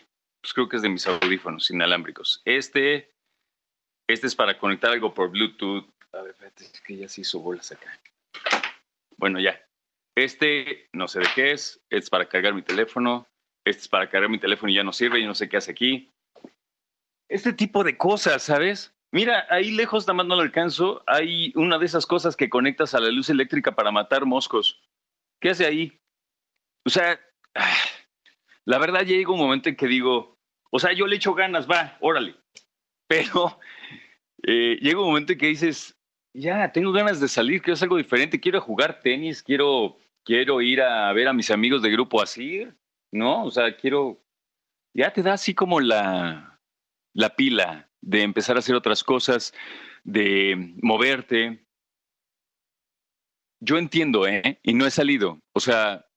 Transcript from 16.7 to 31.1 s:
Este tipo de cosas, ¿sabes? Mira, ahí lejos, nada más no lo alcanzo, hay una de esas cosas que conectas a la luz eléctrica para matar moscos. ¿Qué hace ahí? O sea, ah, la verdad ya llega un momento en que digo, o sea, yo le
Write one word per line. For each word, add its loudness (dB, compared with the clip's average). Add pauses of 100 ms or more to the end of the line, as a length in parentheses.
Este -2
tipo 0
de 0
cosas, 0
¿sabes? -2 (180)
Mira, 0
ahí 2
lejos, 0
nada 0
más 0
no 0
lo 2
alcanzo, -2
hay -2
una 2
de 0
esas 0
cosas 0
que 0
conectas 0
a 2
la 2
luz -2
eléctrica 0
para 0
matar 0
moscos. 0 (580)
¿Qué 0
hace 2
ahí? -2 (880)
O 0
sea, 2 (360)
ah, 0 (920)
la 4
verdad 2
ya 2
llega 0
un 0
momento 2
en -10
que -2
digo, 0 (340)
o 0
sea, 2
yo 0
le 0